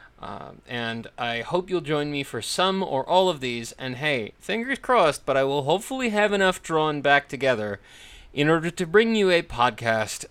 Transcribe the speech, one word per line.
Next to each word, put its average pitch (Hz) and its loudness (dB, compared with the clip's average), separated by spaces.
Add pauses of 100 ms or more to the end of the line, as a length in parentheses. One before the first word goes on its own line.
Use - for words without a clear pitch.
(200)
Uh, - -14 (120)
and 117 -6 (100)
I 117 -4
hope 180 -4
you'll 175 -2
join 147 -2
me 143 -4
for 120 -8
some 190 0
or 135 -2
all 185 4
of 151 -2
these, 117 -6
and 127 -8
hey, 131 -2
fingers 233 -4
crossed, 190 2
but 135 2
I 135 4
will 139 0
hopefully 226 -2
have 208 2
enough 196 2
drawn 156 0
back 143 4
together 113 0 (520)
in 147 2
order 165 2
to 175 -6
bring 220 4
you 202 4
a 170 4
podcast 113 -2